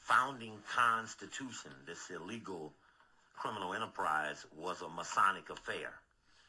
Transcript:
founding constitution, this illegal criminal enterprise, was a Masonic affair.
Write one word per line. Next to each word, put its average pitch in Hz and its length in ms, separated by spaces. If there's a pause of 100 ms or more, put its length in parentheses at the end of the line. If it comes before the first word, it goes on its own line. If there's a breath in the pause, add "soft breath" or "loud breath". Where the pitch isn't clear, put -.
founding 117 520 (220)
constitution, 113 960 (140)
this 85 240
illegal 90 640 (640 loud breath)
criminal 101 360
enterprise, 80 720 (120)
was 87 240
a 85 80
Masonic 92 600
affair. 85 440 (560 loud breath)